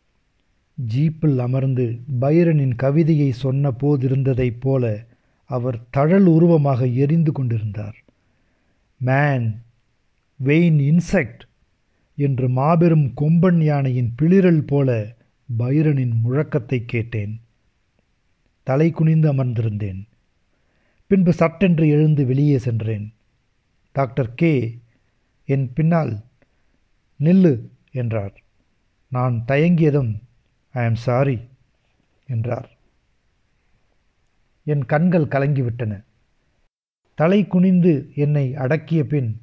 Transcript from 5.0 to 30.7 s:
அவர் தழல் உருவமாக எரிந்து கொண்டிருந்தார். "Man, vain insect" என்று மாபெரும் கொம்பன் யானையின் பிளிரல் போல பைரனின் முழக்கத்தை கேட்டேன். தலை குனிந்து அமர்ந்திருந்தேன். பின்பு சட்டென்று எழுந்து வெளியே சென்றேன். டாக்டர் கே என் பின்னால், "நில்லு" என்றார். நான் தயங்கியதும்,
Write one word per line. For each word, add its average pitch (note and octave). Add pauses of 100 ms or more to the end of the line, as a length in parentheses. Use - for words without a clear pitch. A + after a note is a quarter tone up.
அவர் B2 (120)
தழல் D#3+
உருவமாக D#3
எரிந்து D3
கொண்டிருந்தார். G#2+ (1080)
"Man, B2+ (880)
vain D#3+
insect" D#3 (800)
என்று C3+
மாபெரும் D3+
கொம்பன் E3+
யானையின் C3+
பிளிரல் F3
போல B2 (440)
பைரனின் C3
முழக்கத்தை B2+
கேட்டேன். A2 (1200)
தலை D3
குனிந்து D#3+
அமர்ந்திருந்தேன். G#2+ (1000)
பின்பு F#3
சட்டென்று E3
எழுந்து D3
வெளியே C#3
சென்றேன். A2 (800)
டாக்டர் B2
கே B2 (680)
என் C3+
பின்னால், D#3 (1000)
"நில்லு" E3 (320)
என்றார். A2+ (680)
நான் B2
தயங்கியதும், C#3+ (540)